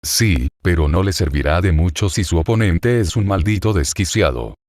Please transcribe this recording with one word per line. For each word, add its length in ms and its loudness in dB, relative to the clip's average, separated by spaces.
Sí, 420 0
pero 260 2
no 140 2
le 100 0
servirá 480 0
de 120 2
mucho 360 0
si 140 -2
su 160 0
oponente 640 0
es 160 -2
un 100 0
maldito 460 0
desquiciado. 800 -2